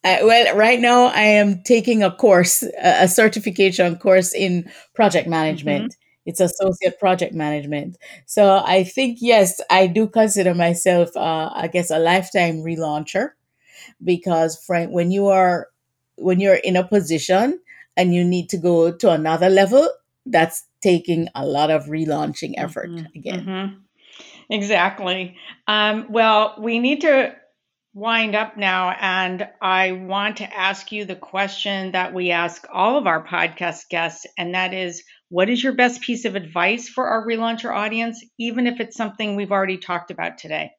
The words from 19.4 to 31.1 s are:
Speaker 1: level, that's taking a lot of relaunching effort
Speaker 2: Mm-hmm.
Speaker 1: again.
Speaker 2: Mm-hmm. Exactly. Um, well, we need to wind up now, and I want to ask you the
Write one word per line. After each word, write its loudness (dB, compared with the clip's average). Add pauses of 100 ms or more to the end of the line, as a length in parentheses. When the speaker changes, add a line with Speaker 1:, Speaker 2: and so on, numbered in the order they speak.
Speaker 1:
level, 4 (380)
that's 0 (160)
taking 0
a -6
lot 0
of 0
relaunching -6
effort -8
Speaker 2:
Mm-hmm. -14
Speaker 1:
again. -10
Speaker 2:
Mm-hmm. -8 (720)
Exactly. -2 (300)
Um, -2
well, 2
we -2
need -2
to 2 (600)
wind -4
up -4
now, -2 (100)
and -4 (140)
I 0
want -6
to -14
ask -6
you -8
the -12